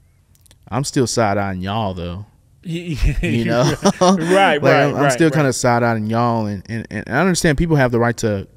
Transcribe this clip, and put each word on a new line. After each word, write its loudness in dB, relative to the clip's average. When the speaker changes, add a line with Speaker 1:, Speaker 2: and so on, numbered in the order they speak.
Speaker 1:
I'm -4
still 0
side-eyeing -2
y'all -4
though. -10
Speaker 2:
Y-, -8
<laughs> 0
yeah, -2
Speaker 1:
You 0
know? 0
Speaker 2:
right, -
Speaker 1:
<laughs> -
Like, 2
Speaker 2:
right, 4
Speaker 1:
I'm, 0
I'm 0
Speaker 2:
right, 2
Speaker 1:
still 2
Speaker 2:
right. 0
Speaker 1:
kinda 2
side-eyeing 0
y'all, 0
and, -6
and, -8
and -8
I 0
understand 2
people 2
have 2
the 2
right 0
to, -2